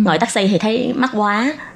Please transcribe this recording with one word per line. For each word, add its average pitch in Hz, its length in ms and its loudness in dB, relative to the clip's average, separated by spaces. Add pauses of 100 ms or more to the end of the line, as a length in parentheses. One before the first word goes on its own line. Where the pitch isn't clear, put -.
gọi 165 140 2
taxi 202 280 0
thì 202 100 2
thấy 220 380 0
mắc 254 180 0
quá. 214 400 0 (220)